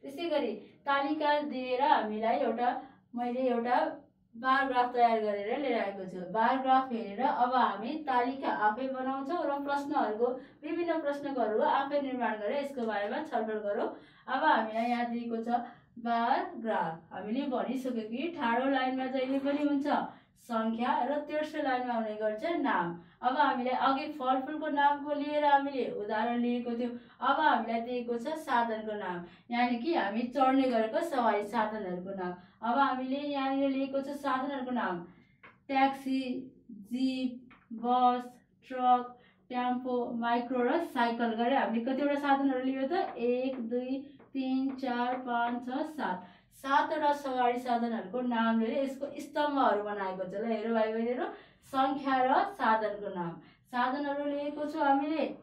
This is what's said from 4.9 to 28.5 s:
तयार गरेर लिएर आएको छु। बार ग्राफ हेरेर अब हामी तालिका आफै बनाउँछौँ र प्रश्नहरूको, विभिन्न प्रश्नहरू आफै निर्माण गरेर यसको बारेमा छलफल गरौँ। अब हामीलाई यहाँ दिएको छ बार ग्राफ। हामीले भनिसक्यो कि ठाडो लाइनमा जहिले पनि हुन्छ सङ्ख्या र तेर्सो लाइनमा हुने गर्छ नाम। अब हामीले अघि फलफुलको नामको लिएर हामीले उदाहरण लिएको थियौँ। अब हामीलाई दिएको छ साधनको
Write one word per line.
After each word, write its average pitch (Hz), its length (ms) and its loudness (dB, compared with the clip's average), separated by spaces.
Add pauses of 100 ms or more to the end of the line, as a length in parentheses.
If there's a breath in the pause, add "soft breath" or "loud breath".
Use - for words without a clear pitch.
तयार 233 260 6
गरेर 208 400 -2
लिएर 240 180 0
आएको 196 300 -4
छु। 180 120 -8 (120)
बार 233 300 4
ग्राफ 262 300 4
हेरेर 208 280 -6
अब 262 340 2
हामी 233 380 2 (160)
तालिका 247 400 0
आफै 220 400 0
बनाउँछौँ 269 560 -2
र 285 160 0
प्रश्नहरूको, 277 680 0 (360 loud breath)
विभिन्न 330 380 -2
प्रश्नहरू 285 600 0
आफै 285 400 2
निर्माण 247 400 -2
गरेर 247 240 -2
यसको 247 220 -4
बारेमा 214 420 -2
छलफल 220 320 -2
गरौँ। 214 280 -2 (380 loud breath)
अब 269 180 0
हामीलाई 226 440 2
यहाँ 240 240 0
दिएको 233 240 -4
छ 226 120 -4 (520 loud breath)
बार 233 380 2 (180)
ग्राफ। 185 560 -2
हामीले 214 300 -4 (100)
भनिसक्यो 233 560 -2
कि 294 240 -4
ठाडो 262 380 0
लाइनमा 262 360 0
जहिले 262 320 0
पनि 285 300 0
हुन्छ 285 180 0 (640 loud breath)
सङ्ख्या 226 440 0 (120)
र 285 140 0 (100)
तेर्सो 302 340 -2
लाइनमा 247 320 0
हुने 220 220 -2
गर्छ 214 260 -2 (140)
नाम। 208 300 2 (340 loud breath)
अब 262 160 2
हामीले 254 340 2
अघि 269 360 2 (100)
फलफुलको 277 520 0
नामको 285 460 2
लिएर 294 300 0
हामीले 277 480 4
उदाहरण 220 480 -2
लिएको 240 320 0
थियौँ। 240 240 -4 (240 loud breath)
अब 277 200 2
हामीलाई 233 400 2
दिएको 240 360 -4
छ 254 240 -4
साधनको 220 560 0